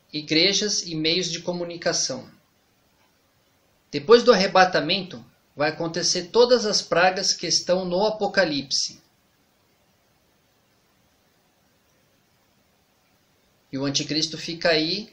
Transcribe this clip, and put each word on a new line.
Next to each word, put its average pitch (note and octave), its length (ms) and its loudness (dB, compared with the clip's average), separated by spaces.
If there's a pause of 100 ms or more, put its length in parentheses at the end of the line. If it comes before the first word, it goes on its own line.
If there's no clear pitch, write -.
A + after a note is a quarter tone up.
(120)
igrejas F3+ 720 -2
e E3 80 -10
meios E3 380 -2
de E3 80 -8
comunicação. E3+ 880 -6 (1600)
Depois G3 340 6
do B3 100 6
arrebatamento, F#3 880 2 (320)
vai D3 140 -2
acontecer E3 600 -4
todas A#3+ 340 4
as G3+ 160 0
pragas F#3 500 2
que - 160 -8
estão F#3 380 0
no F3+ 200 0
Apocalipse. F#3+ 920 -2 (4000)
E C3+ 40 -8
o C3+ 80 -4
anticristo D3 520 -4
fica E3 320 -4
aí E3 440 -2